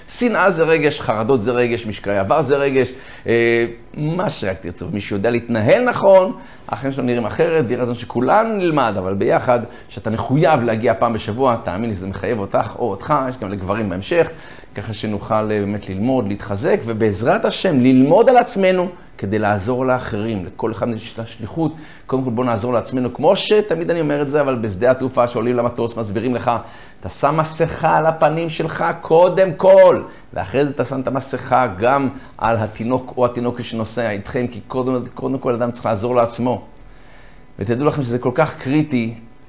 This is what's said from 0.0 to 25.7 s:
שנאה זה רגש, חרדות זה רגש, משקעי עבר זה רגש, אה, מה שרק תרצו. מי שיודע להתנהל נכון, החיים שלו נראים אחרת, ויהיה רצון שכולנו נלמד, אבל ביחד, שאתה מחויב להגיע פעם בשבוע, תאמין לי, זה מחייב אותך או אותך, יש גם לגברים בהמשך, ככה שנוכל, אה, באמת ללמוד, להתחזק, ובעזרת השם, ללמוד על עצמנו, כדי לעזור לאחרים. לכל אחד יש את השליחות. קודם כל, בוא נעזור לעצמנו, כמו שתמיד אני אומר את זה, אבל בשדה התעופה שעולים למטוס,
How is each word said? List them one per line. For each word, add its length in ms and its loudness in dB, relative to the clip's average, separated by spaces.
שנאה 420 2
זה 140 2
רגש, 360 2
חרדות 420 0
זה 100 0
רגש, 340 0
משקעי 320 -2
עבר 240 2
זה 140 2
רגש, 360 2
אה, 380 4
מה 360 -2
שרק 300 -6
תרצו. 320 -10
מי 80 -4
שיודע 300 -2
להתנהל 540 2
נכון, 480 4
החיים 240 -6
שלו 120 -4
נראים 220 0
אחרת, 420 0
ויהיה 140 -2
רצון 120 -2
שכולנו 640 0
נלמד, 420 0
אבל 160 -2
ביחד, 460 2
שאתה 220 -8
מחויב 520 2
להגיע 360 2
פעם 140 0
בשבוע, 520 0
תאמין 260 -4
לי, 40 -4
זה 120 -8
מחייב 320 -4
אותך 400 -4
או 120 -2
אותך, 240 -4
יש 80 -8
גם 140 -8
לגברים 380 -4
בהמשך, 420 0
ככה 180 -8
שנוכל, 420 -4
אה, 260 0
באמת 280 -4
ללמוד, 400 -2
להתחזק, 560 -2
ובעזרת 600 0
השם, 360 0
ללמוד 480 6
על 80 6
עצמנו, 520 2
כדי 200 -2
לעזור 480 0
לאחרים. 600 -2
לכל 260 -6
אחד 160 -4
יש 240 -8
את 60 -14
השליחות. 540 -6
קודם 180 -2
כל, 60 -2
בוא 140 -2
נעזור 280 -2
לעצמנו, 420 -2
כמו 220 4
שתמיד 540 0
אני 100 0
אומר 220 0
את 80 -2
זה, 100 2
אבל 140 2
בשדה 360 0
התעופה 380 0
שעולים 280 -2
למטוס, 400 -2